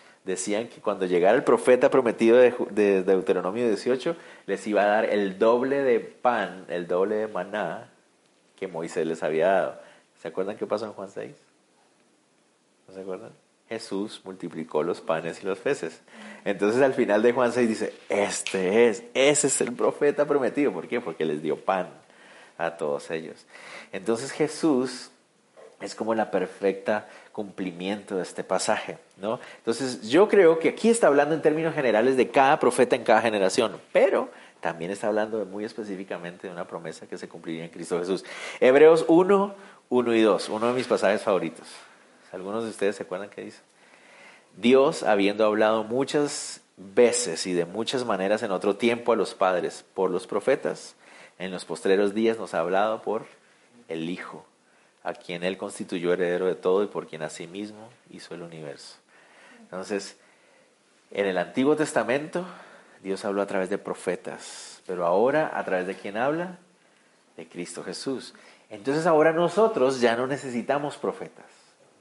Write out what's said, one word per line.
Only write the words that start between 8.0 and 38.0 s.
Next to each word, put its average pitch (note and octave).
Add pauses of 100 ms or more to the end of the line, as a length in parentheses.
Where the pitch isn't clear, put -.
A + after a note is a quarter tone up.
que F#2+
Moisés E2+
les D#2+
había D#2
dado. F2+ (400)
¿Se -
acuerdan G2
qué A2
pasó G#2+
en G#2
Juan F#2+
seis? A#2 (1500)
¿No F#2+
se F#2+
acuerdan? G2 (380)
Jesús G#2+
multiplicó D#2+
los F2
panes E2
y G2
los G2
peces. B2+ (420)
Entonces G2+
al C3
final G#2+
de A#2+
Juan A#2+
seis A#2+
dice, A2 (160)
"Este G2+
es, G2+ (100)
ese C#3+
es -
el B2+
profeta C#3+
prometido". C#3
¿Por E2
qué? A#2+
Porque D#2+
les D2+
dio D2+
pan F#2 (680)
a E2
todos C#2+
ellos. D#2+ (480)
Entonces A2+
Jesús C#3+ (680)
es -
como A2+
la A2
perfecta G2 (220)
cumplimiento G2
de F2
este F2+
pasaje, F#2+ (180)
¿no? G#2+ (180)
Entonces A#2
yo E3+
creo E3
que D#3
aquí A3
está A3+
hablando C#3+
en D#3
términos D#3+
generales B2+
de B2
cada C#3+
profeta B2+
en A#2
cada A2+
generación, G#2+ (140)
pero - (320)
también E2+
está G2+
hablando G#2+
de, G2
muy G2+
específicamente F#2+
de F2+
una E2+
promesa E2
que F2+
se G2
cumpliría E2
en E2+
Cristo E2+
Jesús. F2 (360)